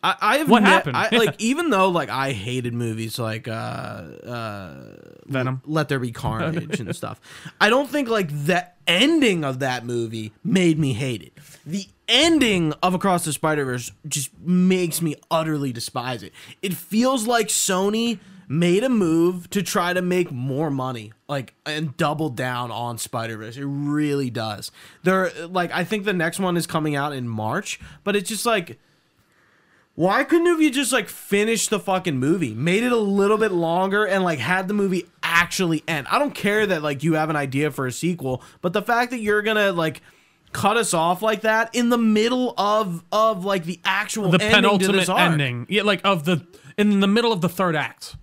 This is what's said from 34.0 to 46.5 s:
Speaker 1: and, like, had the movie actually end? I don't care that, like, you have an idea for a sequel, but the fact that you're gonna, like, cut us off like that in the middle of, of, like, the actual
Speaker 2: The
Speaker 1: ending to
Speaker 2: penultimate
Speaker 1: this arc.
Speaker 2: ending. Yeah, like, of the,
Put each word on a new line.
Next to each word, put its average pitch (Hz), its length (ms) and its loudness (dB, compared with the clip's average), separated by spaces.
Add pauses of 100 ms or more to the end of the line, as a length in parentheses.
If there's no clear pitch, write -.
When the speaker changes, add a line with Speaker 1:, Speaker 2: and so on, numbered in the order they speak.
Speaker 1:
and, 190 180 2
like, 165 160 0
had 180 300 0
the 214 40 -2
movie 190 320 0 (160)
actually 170 680 2
end? 147 200 -4
I - 100 0
don't 277 140 0
care 208 320 0
that, 180 160 0
like, 147 220 -4
you 160 120 4
have 156 140 0
an 156 60 -2
idea 143 340 -2
for 135 160 -6
a 123 60 -4
sequel, 135 500 -4 (200)
but 180 100 -2
the 202 100 0
fact 240 300 0
that 254 80 -6
you're 208 220 2
gonna, 208 320 2
like, 165 280 -2 (520)
cut 202 240 2
us 220 160 0
off 175 280 2
like 220 200 0
that 220 340 0
in 240 140 2
the 247 80 4
middle 233 600 2
of, 202 540 0
of, 214 320 2
like, 196 220 0
the 175 180 -8
actual 202 480 -2
Speaker 2:
The 175 100 6
Speaker 1:
ending 208 80 0
to 220 60 6
Speaker 2:
penultimate 190 460 4
Speaker 1:
this 175 80 0
arc. 185 100 2
Speaker 2:
ending. 143 500 0
Yeah, 196 140 0
like, 202 220 2
of 190 180 2
the, 170 220 0 (320)